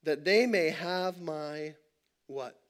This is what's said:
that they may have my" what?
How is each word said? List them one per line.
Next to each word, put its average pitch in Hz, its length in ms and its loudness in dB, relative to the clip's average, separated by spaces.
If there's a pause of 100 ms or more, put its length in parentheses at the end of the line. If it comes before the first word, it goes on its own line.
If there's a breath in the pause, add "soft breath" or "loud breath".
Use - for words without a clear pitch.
that 151 200 0
they 208 240 6
may 180 220 2
have 180 520 -4
my" 151 540 -8 (520)
what? 135 320 -10 (100)